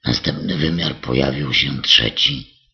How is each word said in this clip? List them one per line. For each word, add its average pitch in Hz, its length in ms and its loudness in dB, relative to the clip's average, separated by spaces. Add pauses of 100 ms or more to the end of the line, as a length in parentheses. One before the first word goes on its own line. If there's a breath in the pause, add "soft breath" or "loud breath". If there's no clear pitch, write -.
Następny 73 520 -2
wymiar 80 440 -2
pojawił 65 520 0
się 64 280 0
trzeci. - 760 0 (140)